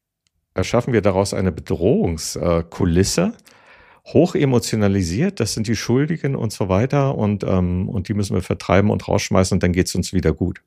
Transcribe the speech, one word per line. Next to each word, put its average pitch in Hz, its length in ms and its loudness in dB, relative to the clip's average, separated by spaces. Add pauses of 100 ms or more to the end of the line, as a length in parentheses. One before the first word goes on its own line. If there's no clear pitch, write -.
(540)
erschaffen 117 400 0
wir 107 80 4
daraus 98 320 2
eine 92 180 0
Bedrohungskulisse, 87 1800 0
äh, - 800 -20
hochemotionalisiert, 117 1300 2
das 107 140 -2
sind 107 140 -4
die 113 80 0
Schuldigen 139 600 -2
und 110 180 -4
so 98 160 -4
weiter 135 460 2
und, 104 280 0
ähm, 92 460 0
und 95 180 -6
die 110 60 -4
müssen 101 220 -2
wir 95 60 0
vertreiben 98 500 2
und 98 160 -4
rausschmeißen 95 480 0
und 90 80 0
dann 90 100 2
geht's 87 220 0
uns 90 180 -4
wieder 82 200 0
gut. 90 320 -4